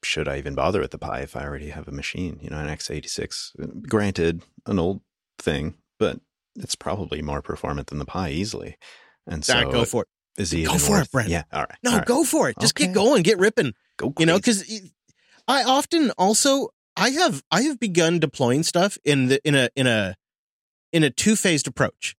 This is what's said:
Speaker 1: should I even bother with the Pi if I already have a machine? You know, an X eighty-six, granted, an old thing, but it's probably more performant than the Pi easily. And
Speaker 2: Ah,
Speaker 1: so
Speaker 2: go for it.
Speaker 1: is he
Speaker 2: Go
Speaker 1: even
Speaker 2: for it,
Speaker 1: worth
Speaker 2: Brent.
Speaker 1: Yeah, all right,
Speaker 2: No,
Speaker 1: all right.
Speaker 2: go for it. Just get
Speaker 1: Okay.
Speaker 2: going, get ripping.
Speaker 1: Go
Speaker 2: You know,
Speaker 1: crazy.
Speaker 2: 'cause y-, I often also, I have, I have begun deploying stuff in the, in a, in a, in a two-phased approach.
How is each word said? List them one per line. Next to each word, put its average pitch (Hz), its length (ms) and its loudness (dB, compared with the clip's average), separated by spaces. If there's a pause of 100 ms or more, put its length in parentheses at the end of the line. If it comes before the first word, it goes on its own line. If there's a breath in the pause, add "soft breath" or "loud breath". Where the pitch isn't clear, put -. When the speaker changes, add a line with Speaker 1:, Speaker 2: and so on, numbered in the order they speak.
Speaker 1:
should 76 240 -2
I 69 100 -4
even 71 160 -8
bother 78 280 0
with 65 100 -4
the - 80 -12
Pi - 220 -8
if - 140 -12
I 69 100 -8
already 71 240 -10
have 78 180 -14
a 71 40 -14
machine? 71 520 -8
You 73 80 -12
know, 76 80 -8
an 73 100 -6
X - 220 -8
eighty-six, - 600 -8 (340)
granted, 90 560 0 (240)
an 104 100 0
old 92 240 0 (380)
thing, 76 360 -2 (220)
but 101 220 -2 (360)
it's - 200 -10
probably 78 460 -6
more 71 200 -4
performant 73 460 -8
than 73 120 -8
the 69 60 -6
Pi 143 240 -6
easily. - 480 -6 (500 loud breath)
And 80 220 -8
Speaker 2:
Ah, 120 140 4
Speaker 1:
so 67 80 -2
Speaker 2:
go 120 140 2
for 113 180 -2
it. - 40 -16 (340)
Speaker 1:
is 85 100 -4
he 82 120 0
Speaker 2:
Go 80 120 0
Speaker 1:
even - 40 0
Speaker 2:
for 202 160 2
it, 185 40 4
Speaker 1:
worth 143 120 -2
Speaker 2:
Brent. 117 180 0
Speaker 1:
Yeah, 85 220 -2
all - 100 -4
right, - 220 -10
Speaker 2:
No, 247 80 0
Speaker 1:
all 233 60 4
right. - 100 0
Speaker 2:
go 269 160 2
for 247 260 2
it. - 100 -4
Just - 160 2
get 294 100 0
Speaker 1:
Okay. 185 80 0
Speaker 2:
going, 214 300 4
get 196 160 4
ripping. 185 340 2 (240)
Speaker 1:
Go 135 220 -4
Speaker 2:
You 160 60 4
know, 170 140 6
Speaker 1:
crazy. 196 240 0 (160)
Speaker 2:
'cause - 40 -16
y-, 175 80 -20 (560 soft breath)
I 254 160 2
often 277 480 2
also, 226 580 2 (280)
I 208 120 2
have, 269 420 0
I 185 120 4
have 294 160 -2
begun 175 400 2
deploying 139 440 2
stuff 185 400 0
in 139 240 4
the, 135 200 2
in 143 80 4
a, 127 200 2
in 131 120 2
a, 104 280 0 (760)
in 165 120 4
a 143 60 4
two-phased 190 580 2
approach. - 520 -4